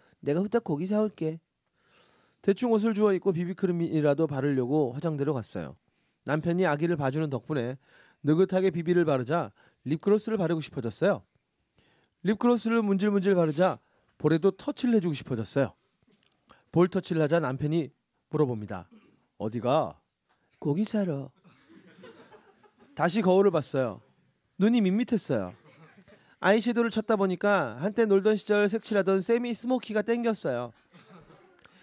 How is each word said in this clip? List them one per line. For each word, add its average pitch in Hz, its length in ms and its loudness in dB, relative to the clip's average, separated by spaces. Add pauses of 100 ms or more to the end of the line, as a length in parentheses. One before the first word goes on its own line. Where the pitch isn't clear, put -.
(220)
내가 147 180 0
후딱 208 240 0
고기 156 220 -4
사올게." 190 540 -2 (1000)
대충 202 300 2
옷을 220 220 2
주워 208 200 2
입고 185 200 0
비비크림이라도 165 960 0
바르려고 135 680 0
화장대로 151 400 -2
갔어요. 92 420 -8 (480)
남편이 165 420 0
아기를 160 300 0
봐주는 143 340 -2
덕분에 131 480 -4 (460)
느긋하게 185 480 2
비비를 170 340 0
바르자 135 460 -2 (340)
립글로스를 208 520 0
바르고 165 240 0
싶어졌어요. 131 640 -2 (1000)
립글로스를 226 580 2
문질문질 202 540 2
바르자 165 440 2 (380)
볼에도 160 340 2
터치를 247 440 -2
해주고 175 180 2
싶어졌어요. 123 600 -4 (1000)
볼 175 160 4
터치를 175 340 -2
하자 156 180 2
남편이 147 500 -2 (400)
물어봅니다. 107 600 -4 (480)
"어디가?" 117 600 -2 (600)
"고기 156 240 -2
사러." 170 480 -4 (1600)
다시 175 260 0
거울을 190 300 4
봤어요. 131 500 -4 (560)
눈이 226 240 4
밋밋했어요. 180 720 0 (840)
아이섀도우를 226 520 2
찾다 220 240 -2
보니까 185 640 0
한때 208 260 0
놀던 202 300 4
시절 208 340 2
색칠하던 190 520 0
세미 233 320 -2
스모키가 233 500 -2
땡겼어요. 208 680 -2 (1120)